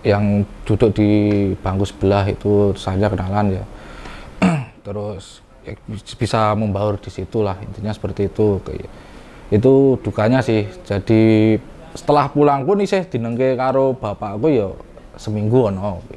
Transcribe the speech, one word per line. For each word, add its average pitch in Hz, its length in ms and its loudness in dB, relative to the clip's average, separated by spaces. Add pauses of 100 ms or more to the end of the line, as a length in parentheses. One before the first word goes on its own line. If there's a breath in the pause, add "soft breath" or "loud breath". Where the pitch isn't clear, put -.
yang 104 400 2 (240)
duduk 107 260 2
di 104 160 2 (540)
bangku 98 240 -2
sebelah 98 400 0
itu 101 480 2
saya 95 320 -2
kenalan 95 500 -2
ya. 98 60 -8 (800 loud breath)
<clears throat> 151 420 -2
Terus 101 540 -10 (240)
ya, - 240 -16
bis-, - 320 -14
bisa 110 400 0
membaur 104 400 -2
di - 80 -16
situlah, 98 560 -4
intinya 104 320 -8
seperti 101 320 -4
itu. 101 400 0
Kayak, - 240 -12 (560 loud breath)
itu 131 560 4
dukanya 113 400 0
sih. 107 240 0 (160)
Jadi 110 720 4 (400)
setelah 143 320 2
pulang 143 400 2
pun 202 160 2
isih 190 240 -2
dinengke 120 480 -2
karo 131 400 0
bapakku 107 560 -4
ya 107 160 2 (480)
seminggu 107 560 0
ono. 95 320 -6 (140)